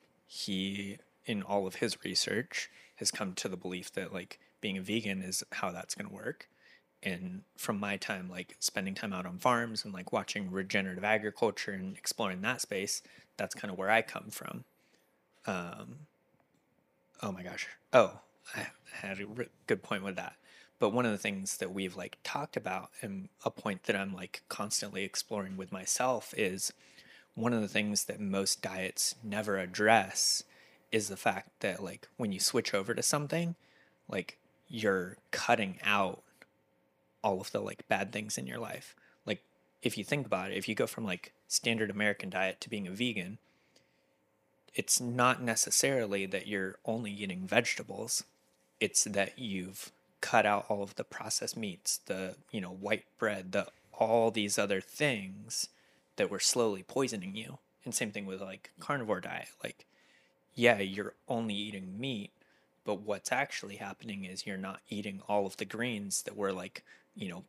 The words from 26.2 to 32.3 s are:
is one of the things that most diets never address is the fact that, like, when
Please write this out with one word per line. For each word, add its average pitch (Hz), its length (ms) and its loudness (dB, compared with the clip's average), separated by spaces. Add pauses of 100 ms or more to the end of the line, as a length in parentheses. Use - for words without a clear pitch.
is 95 360 0 (640)
one 117 180 2
of 110 80 4
the 104 60 0
things 104 380 2
that - 140 -6
most 98 420 0
diets 95 600 -2
never 104 340 0
address 95 840 6 (480)
is 104 160 2
the 95 100 -6
fact 95 320 0 (120)
that, 98 220 0
like, 92 240 -10 (100)
when 107 140 0